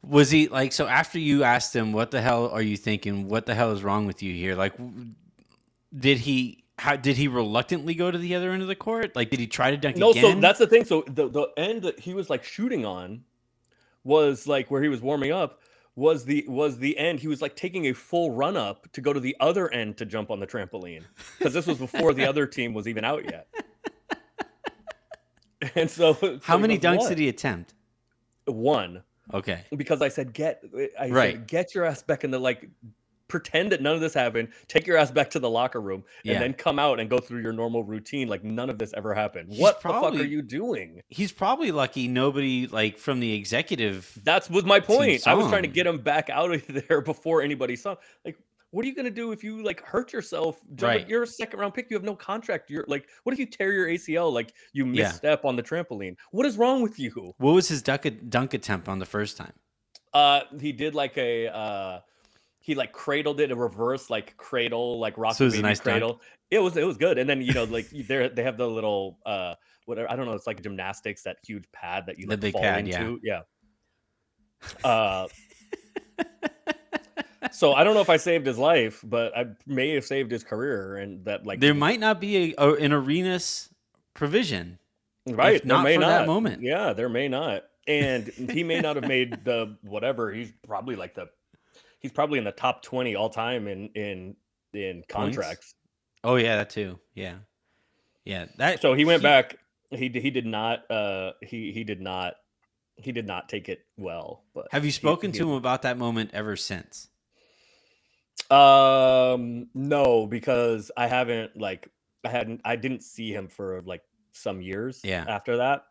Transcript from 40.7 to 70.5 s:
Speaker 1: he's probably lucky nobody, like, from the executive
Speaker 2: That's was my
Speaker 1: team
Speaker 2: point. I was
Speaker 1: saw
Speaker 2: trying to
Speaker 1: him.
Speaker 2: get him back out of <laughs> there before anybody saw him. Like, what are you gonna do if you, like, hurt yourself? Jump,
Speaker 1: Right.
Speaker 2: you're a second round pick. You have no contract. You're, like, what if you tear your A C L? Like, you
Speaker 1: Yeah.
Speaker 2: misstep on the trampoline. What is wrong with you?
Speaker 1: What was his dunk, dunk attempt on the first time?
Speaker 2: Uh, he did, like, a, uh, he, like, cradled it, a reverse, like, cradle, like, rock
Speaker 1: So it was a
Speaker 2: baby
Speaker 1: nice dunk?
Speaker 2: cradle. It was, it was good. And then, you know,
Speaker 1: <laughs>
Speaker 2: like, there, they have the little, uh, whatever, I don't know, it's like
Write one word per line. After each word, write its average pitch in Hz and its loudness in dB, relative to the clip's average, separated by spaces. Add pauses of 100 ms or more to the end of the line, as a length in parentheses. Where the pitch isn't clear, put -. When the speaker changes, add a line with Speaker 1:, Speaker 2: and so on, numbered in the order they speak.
Speaker 1:
he's 190 -6
probably 247 0
lucky 131 -2
nobody, 131 0
like, 110 0
from 131 -2
the 113 0
executive 104 -4
Speaker 2:
That's 170 2
was 180 2
my 202 8
Speaker 1:
team 220 4
Speaker 2:
point. 208 4
I 151 6
was 208 6
Speaker 1:
saw 214 2
Speaker 2:
trying 196 4
to 156 -2
Speaker 1:
him. 131 -8
Speaker 2:
get 175 2
him 165 0
back 147 0
out 165 0
of 143 -4
<laughs> 135 -6
there 151 6
before 156 0
anybody 131 -2
saw 196 -6
him. 175 -10 (280)
Like, 165 -10 (340)
what 214 -4
are 269 -4
you 262 -8
gonna 262 -4
do 226 -6
if 214 -10
you, 220 -10
like, 196 -4
hurt - -4
yourself? 165 -6 (160)
Jump, 131 -6
Speaker 1:
Right. 117 2
Speaker 2:
you're 233 0
a 233 -2
second 220 -10
round 202 -4
pick. 240 -8
You 220 -4
have 180 -4
no 208 -6
contract. 196 -6
You're, 147 -6
like, 143 -6 (140)
what 254 -2
if 262 -4
you 262 -2
tear 196 -2
your 185 2
A 170 0
C 165 -4
L? 170 2
Like, 117 -2 (200)
you 139 0
Speaker 1:
Yeah. 127 2
Speaker 2:
misstep 143 0
on 131 2
the 120 -2
trampoline. 104 -6 (160)
What 233 2
is 240 0
wrong 247 4
with 220 -2
you? 113 -8
Speaker 1:
What 139 6
was 180 6
his 147 -2
dunk, 127 -2
dunk 123 0
attempt 104 -4
on 95 -4
the 95 -6
first 104 -4
time? - -16 (600)
Speaker 2:
Uh, 143 8 (200)
he 147 -4
did, 151 -4
like, 139 -2
a, 117 0
uh, 98 -6 (580)
he, 156 -6
like, 127 -2
cradled 147 -2
it, 139 2
a - -2
reverse, 120 -2
like, 110 -6
cradle, 120 -4
like, 110 -4
rock 113 0
Speaker 1:
So 139 4
it - 6
was 113 4
a 104 0
Speaker 2:
baby 104 2
Speaker 1:
nice 104 2
dunk? - -14 (100)
Speaker 2:
cradle. 113 -2 (300)
It 208 4
was, 185 2
it 156 2
was 165 -2
good. 156 4
And 131 0
then, 135 0
you 127 0
know, 123 2
Speaker 1:
<laughs> 110 -6
Speaker 2:
like, 110 -8 (200)
there, 127 2
they 117 -2
have 123 -2
the 120 -2
little, 104 -2
uh, 92 -4 (300)
whatever, 117 -6
I 120 -4
don't 127 -6
know, 113 -6
it's 104 -8
like 101 -8